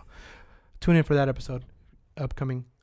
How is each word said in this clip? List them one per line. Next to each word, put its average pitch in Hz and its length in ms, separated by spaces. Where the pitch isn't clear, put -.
tune 170 160
in 151 60
for 151 100
that 139 160
episode 127 340
upcoming. 131 480